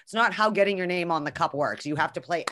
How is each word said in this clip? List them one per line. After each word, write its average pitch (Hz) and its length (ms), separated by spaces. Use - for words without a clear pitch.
it's - 100
not 220 180
how 214 180
getting 202 280
your 180 80
name 175 240
on 151 140
the 151 80
cup 160 220
works. 131 320
You 147 100
have 160 160
to 170 80
play 165 320